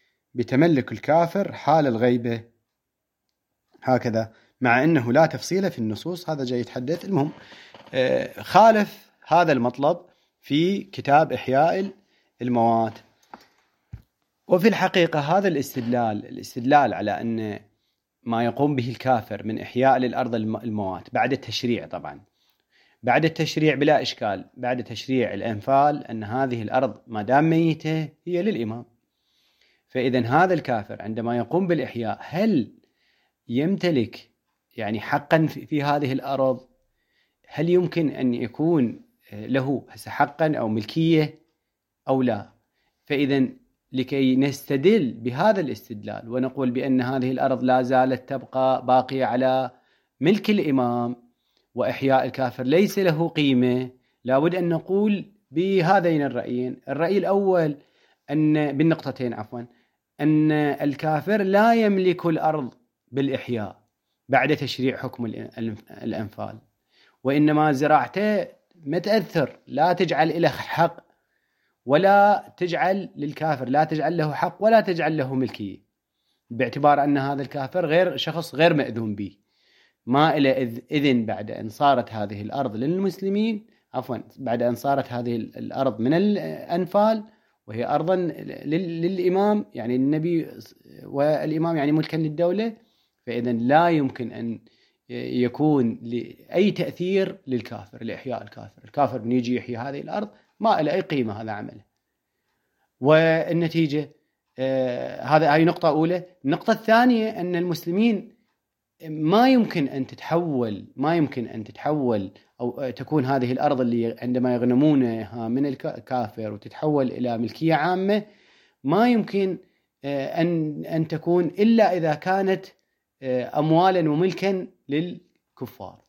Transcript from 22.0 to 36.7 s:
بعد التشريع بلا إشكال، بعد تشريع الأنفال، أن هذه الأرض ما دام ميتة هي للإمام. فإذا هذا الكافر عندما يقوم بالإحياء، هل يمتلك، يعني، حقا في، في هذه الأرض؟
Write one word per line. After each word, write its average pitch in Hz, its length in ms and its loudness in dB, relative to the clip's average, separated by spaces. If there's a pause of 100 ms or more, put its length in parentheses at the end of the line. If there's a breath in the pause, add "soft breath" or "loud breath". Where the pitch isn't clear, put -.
بعد 127 220 4
التشريع 156 500 2
بلا 143 260 4
إشكال، 104 440 -6 (120)
بعد 123 260 -4
تشريع 117 500 -2
الأنفال، 135 760 0
أن 110 160 -8
هذه 120 380 -4
الأرض 120 460 -2
ما 110 140 -6
دام 135 280 4
ميتة 160 600 0 (160)
هي 175 160 -2
للإمام. 117 440 -4 (1000)
فإذا 127 380 0
هذا 165 280 4
الكافر 110 480 -4
عندما 113 360 -4
يقوم 160 300 -2
بالإحياء، 117 540 -4
هل 175 520 -2 (760)
يمتلك، 151 840 -2 (480)
يعني، 110 220 -4
حقا 156 460 0
في، - 200 -6
في 143 180 -4
هذه 143 300 0
الأرض؟ 135 540 -2 (800)